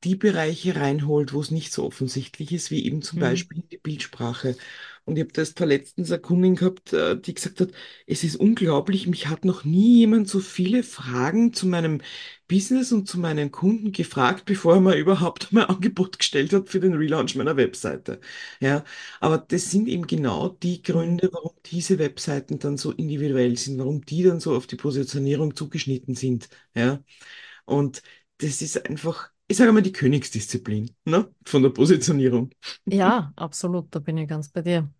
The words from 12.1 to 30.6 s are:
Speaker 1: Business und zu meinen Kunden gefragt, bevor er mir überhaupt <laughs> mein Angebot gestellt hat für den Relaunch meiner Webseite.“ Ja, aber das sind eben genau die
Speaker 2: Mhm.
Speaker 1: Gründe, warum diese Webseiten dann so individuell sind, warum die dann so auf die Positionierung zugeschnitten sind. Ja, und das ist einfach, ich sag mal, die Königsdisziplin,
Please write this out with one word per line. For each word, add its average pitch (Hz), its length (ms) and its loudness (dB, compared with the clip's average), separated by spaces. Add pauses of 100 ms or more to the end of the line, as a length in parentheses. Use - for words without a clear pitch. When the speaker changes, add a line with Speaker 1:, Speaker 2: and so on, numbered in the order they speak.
Speaker 1:
Business 247 440 0
und 202 160 0
zu 180 120 -6
meinen 151 320 -2
Kunden 208 400 0
gefragt, 165 540 0
bevor 180 300 4
er 190 60 8
mir 185 140 6
überhaupt 165 540 0
<laughs> - 20 -4
mein 220 140 6
Angebot 185 540 -2
gestellt - 340 0
hat 190 160 2
für 190 100 0
den 180 160 4
Relaunch 151 400 0
meiner 139 220 0
Webseite.“ 80 640 -2 (400)
Ja, 143 240 2 (360)
aber - 200 2
das - 320 -4
sind 208 160 2
eben 175 200 -4
genau 139 420 -2
die 175 400 -6
Speaker 2:
Mhm. 170 260 0
Speaker 1:
Gründe, 185 160 0
warum 165 220 -10 (120)
diese 175 340 -2
Webseiten 147 600 -4
dann 143 180 -4
so 147 140 -6
individuell 135 680 0
sind, 131 220 -6
warum 135 260 -4
die 165 180 -2
dann 175 160 4
so 147 160 -2
auf 123 120 -4
die - 80 -12
Positionierung 143 800 -2
zugeschnitten 135 600 -6
sind. 123 340 -4 (260)
Ja, 127 240 0 (680)
und 143 360 -2 (380)
das 147 220 -6
ist - 280 -6
einfach, 151 420 -8 (160)
ich 190 100 0
sag 226 160 8
mal, 214 80 8
die 190 100 2
Königsdisziplin, 123 1040 -2 (100)